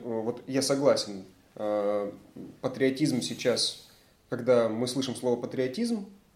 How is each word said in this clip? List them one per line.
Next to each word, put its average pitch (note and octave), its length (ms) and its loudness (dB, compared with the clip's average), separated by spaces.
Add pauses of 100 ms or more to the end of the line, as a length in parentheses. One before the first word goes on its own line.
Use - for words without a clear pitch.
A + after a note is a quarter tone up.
вот A2+ 460 -4
я C3+ 140 2
согласен. A2 600 2 (300)
Э, G#2 560 0 (500)
патриотизм C3 600 2
сейчас, - 680 -2 (400)
когда A#2+ 400 4
мы A2+ 200 0
слышим C3 260 -2
слово A#2+ 260 0
"патриотизм", G3 640 -2 (300)